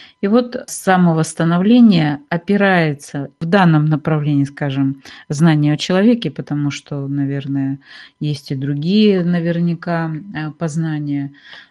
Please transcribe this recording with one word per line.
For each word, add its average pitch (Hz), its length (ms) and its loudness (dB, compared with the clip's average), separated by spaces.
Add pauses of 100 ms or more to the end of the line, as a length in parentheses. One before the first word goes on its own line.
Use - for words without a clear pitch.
(200)
И 196 80 -2
вот 233 280 0 (100)
самовосстановление 175 1600 2
опирается 170 1040 0 (100)
в 165 60 -4
данном 165 400 4
направлении, 147 580 0
скажем, 139 580 -4 (280)
знания 151 420 2
о 147 60 -2
человеке, 202 520 0
потому 147 400 -4
что, 139 380 -8
наверное, 139 680 -4 (420)
есть 147 300 -6
и 147 40 -6
другие 170 680 0
наверняка, 170 880 -2
э, 151 380 -8
познания. 147 800 -6 (380)